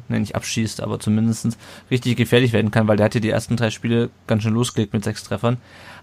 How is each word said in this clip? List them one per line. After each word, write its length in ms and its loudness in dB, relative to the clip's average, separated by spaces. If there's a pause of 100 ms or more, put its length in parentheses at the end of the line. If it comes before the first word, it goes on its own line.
ne, 100 -2
nicht 140 -4
abschießt, 480 -4
aber 180 -6
zumindest 600 0 (320)
richtig 260 0
gefährlich 360 4
werden 180 2
kann, 160 2
weil 100 4
der 80 4
hat 80 2
ja 80 0
die 80 0
ersten 260 -2
drei 140 0
Spiele 400 -2 (160)
ganz 160 0
schön 140 0
losgelegt 380 0
mit 100 0
sechs 200 -6
Treffern. 340 -2 (460)